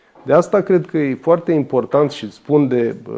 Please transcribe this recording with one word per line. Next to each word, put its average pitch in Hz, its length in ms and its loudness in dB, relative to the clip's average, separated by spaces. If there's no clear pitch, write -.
De 131 100 -2
asta 175 280 2
cred 180 260 0
că - 120 -6
e 139 160 -2
foarte 170 380 0
important 135 580 0
și 104 220 -12
spun 143 360 0
de, 117 340 -2
bă, 110 160 -14